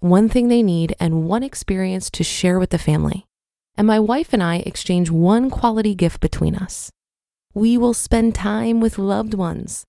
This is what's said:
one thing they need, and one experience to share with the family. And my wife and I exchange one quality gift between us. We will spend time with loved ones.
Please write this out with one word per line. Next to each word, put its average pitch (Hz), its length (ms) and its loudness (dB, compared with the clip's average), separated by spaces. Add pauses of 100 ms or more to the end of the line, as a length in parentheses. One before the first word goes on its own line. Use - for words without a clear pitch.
one 190 300 4
thing 240 180 2
they 240 140 4
need, 170 360 0
and 160 300 0
one 220 140 -2
experience 190 680 -6
to 170 120 -4
share 180 340 0
with 185 120 0
the - 80 0
family. 151 480 -2 (500)
And 208 100 2
my 220 140 4
wife 240 320 0
and 208 100 6
I 170 140 0
exchange 180 540 -2
one 196 400 4
quality 220 440 0
gift 175 280 0
between 160 340 -2
us. - 340 -12 (600)
We 226 240 2
will 240 160 2
spend 226 420 0
time 226 460 -2
with 226 160 0
loved 202 380 -2
ones. 175 540 -6